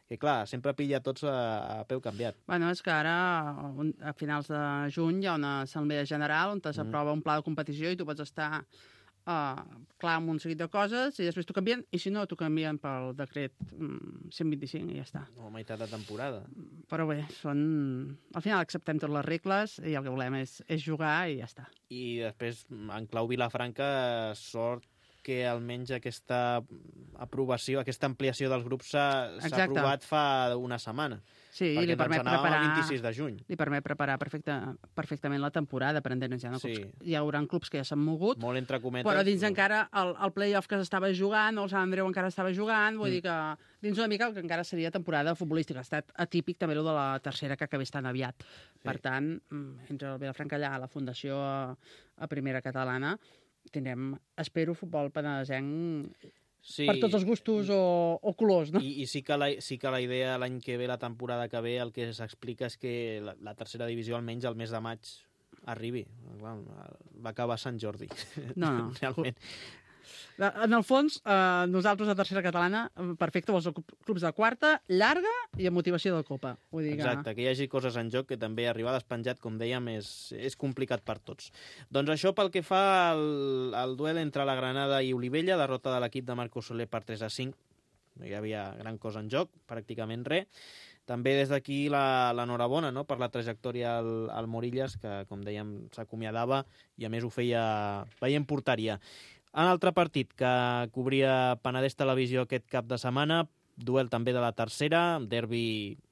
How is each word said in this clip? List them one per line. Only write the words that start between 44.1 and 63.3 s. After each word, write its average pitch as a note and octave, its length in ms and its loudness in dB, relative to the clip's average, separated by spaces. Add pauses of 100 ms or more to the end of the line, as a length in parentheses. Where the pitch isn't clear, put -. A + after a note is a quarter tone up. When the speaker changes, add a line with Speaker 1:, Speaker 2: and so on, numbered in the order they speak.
Speaker 2:
el A3 60 -4
que G3+ 60 -8
encara E3+ 240 -2
seria E3 280 -2
temporada E3 440 2
futbolística. D#3 440 -2
Ha B2+ 40 -8
estat - 320 -6
atípic E3+ 420 0
també D#3+ 160 0
lo D3+ 100 0
de D#3+ 100 0
la C3+ 260 0
tercera C#3 380 -4
que D3+ 80 -4
acabés C3+ 260 -4
tan C3+ 140 -4
aviat. B2+ 360 -2
Speaker 1:
Sí. - 420 -20
Speaker 2:
Per C3 160 -4
tant, C#3 500 -2
mm, C3+ 400 -12
entre C#3 240 -6
el C3 60 -6
Vilafranca C#3 360 -6
allà, C#3 240 -2
la B2+ 80 -8
Fundació C#3 560 -6
a, C3+ 340 -4 (400)
a D#3 100 -8
Primera C3+ 340 -2
Catalana, C3 580 -2 (520)
tindrem, C3 440 -4 (220)
espero, E3 360 0
futbol D3+ 380 -4
penedesenc C#3+ 960 -4 (560)
Speaker 1:
Sí. - 220 -2
Speaker 2:
per C#3+ 140 4
tots G#3 160 4
els F#3+ 100 4
gustos G#3+ 460 2
o, F3 500 4
o G3 140 2
colors, F3+ 360 6
no? F3 80 4
Speaker 1:
I, C#3 220 -2
i C3 60 -2
sí C#3 160 -4
que D3 120 2
la, C#3+ 120 4 (140)
sí C3 180 -6
que C3+ 100 0
la C3 100 2
idea B2+ 380 0
l'any B2+ 240 -4
que B2 160 -4
ve, B2 100 0
la B2 120 -2
temporada A#2+ 500 -4
que A#2 100 -4
ve, A#2 200 0
el A#2 120 -4
que A#2 220 -4
s'explica A2+ 540 -8
és A#2 100 -10
que A#2 420 -4
la, G#2 220 -8